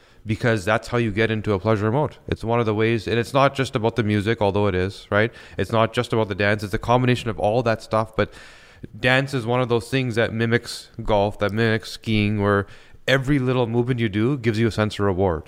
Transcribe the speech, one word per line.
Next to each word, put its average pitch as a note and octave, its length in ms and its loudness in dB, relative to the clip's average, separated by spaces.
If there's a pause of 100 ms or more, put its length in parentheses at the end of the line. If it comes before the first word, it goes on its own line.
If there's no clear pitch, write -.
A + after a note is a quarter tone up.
(260)
because A2 400 0
that's A2 240 0
how A#2+ 80 -2
you A#2 140 0
get A2 200 2
into G#2+ 220 0
a F#2+ 60 0
pleasure G#2+ 320 2
mode. C#3+ 260 -2 (100)
It's - 160 -4
one A#2 160 0
of A#2 60 2
the G#2+ 100 0
ways, A2 320 0
and G#2 100 0
it's A#2 160 -4
not C#3 220 4
just C3+ 200 -4
about A2+ 200 0
the A#2+ 80 0
music, G#2 380 0
although G2+ 260 2
it F#2 80 0
is, F#2 340 -4
right? G#2+ 220 2 (260)
It's G2 140 -2
not A2+ 220 2
just B2 200 -2
about A2 140 2
the G2 80 -6
dance. G#2 280 0
It's G2+ 100 -8
a A2+ 60 -2
combination B2 500 2
of G#2 100 -6
all G#2+ 240 2
that A2+ 180 0
stuff, A2 340 -2
but G#2 160 0 (680)
dance C3 340 2
is B2 120 -4
one B2 160 0
of B2 80 -2
those A#2 200 0
things B2+ 260 -2
that A2 180 0
mimics A2+ 560 -2 (140)
golf, G#2 360 2
that G2+ 120 0
mimics A2 400 0
skiing, G#2 500 0
where G2+ 260 2 (400)
every C3+ 320 2
little B2+ 260 0
movement A#2+ 340 0
you A#2 100 0
do A2+ 280 0
gives A2 220 0
you A#2 80 4
a G#2 40 0
sense G#2+ 280 0
of G2+ 60 2
reward F2+ 420 0